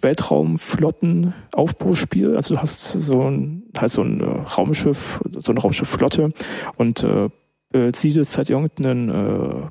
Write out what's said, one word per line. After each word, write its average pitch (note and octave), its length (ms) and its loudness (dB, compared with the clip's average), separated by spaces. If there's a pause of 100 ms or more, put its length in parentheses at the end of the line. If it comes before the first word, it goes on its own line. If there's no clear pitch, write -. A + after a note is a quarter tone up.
Weltraumflotten-Aufbauspiel. E3+ 2250 0
Also - 180 -2
du C#3 80 0
hast - 300 -4
so C3+ 360 2
ein, D3 360 -4 (120)
halt - 140 0
so - 120 0
ein, - 180 0
äh, - 40 -2
Raumschiff, - 960 -2 (180)
so - 140 -2
eine A#2 80 0
Raumschiffflotte - 720 0 (460)
und, A#2 280 0
äh, G2+ 240 2 (460)
äh, A#2+ 200 4
siedelst D3 440 2
halt - 100 -2
irgendeinen, C3 600 0
äh, G2+ 600 -2